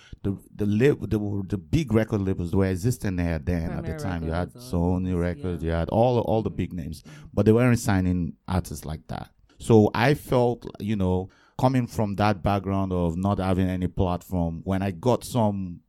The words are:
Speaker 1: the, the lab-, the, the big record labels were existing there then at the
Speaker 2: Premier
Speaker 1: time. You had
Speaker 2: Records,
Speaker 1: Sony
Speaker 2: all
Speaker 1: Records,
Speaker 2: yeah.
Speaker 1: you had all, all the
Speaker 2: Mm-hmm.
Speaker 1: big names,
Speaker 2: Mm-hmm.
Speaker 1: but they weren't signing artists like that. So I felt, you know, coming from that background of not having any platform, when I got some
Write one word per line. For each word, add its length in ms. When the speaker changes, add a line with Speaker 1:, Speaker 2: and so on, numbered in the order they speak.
Speaker 1:
the, 140
the 100
lab-, 420
the, 100
the 80
big 380
record 260
labels 340
were 120
existing 500
there 220
then 320
at 60
the 60
Speaker 2:
Premier 40
Speaker 1:
time. 260
You 80
had 160
Speaker 2:
Records, 240
Speaker 1:
Sony 420
Speaker 2:
all 60
Speaker 1:
Records, 420
Speaker 2:
yeah. 80
Speaker 1:
you 80
had 120
all, 280
all 240
the 80
Speaker 2:
Mm-hmm. 60
Speaker 1:
big 180
names, 280
Speaker 2:
Mm-hmm. 300
Speaker 1:
but 140
they 60
weren't 260
signing 560
artists 360
like 220
that. 240
So 360
I 200
felt, 520
you 160
know, 340
coming 280
from 300
that 260
background 500
of 240
not 220
having 300
any 180
platform, 800
when 180
I 80
got 340
some 640